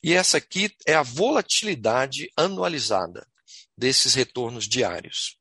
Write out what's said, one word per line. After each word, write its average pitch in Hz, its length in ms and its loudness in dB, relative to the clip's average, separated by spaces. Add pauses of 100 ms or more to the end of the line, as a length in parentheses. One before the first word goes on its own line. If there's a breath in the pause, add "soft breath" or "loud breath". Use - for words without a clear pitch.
E 165 100 0
essa 180 260 4
aqui 196 360 -4 (100)
é 156 100 4
a 151 80 6
volatilidade 135 1300 0
anualizada, 139 880 -2 (500 loud breath)
desses 123 380 2
retornos 120 540 -2
diários 101 720 -4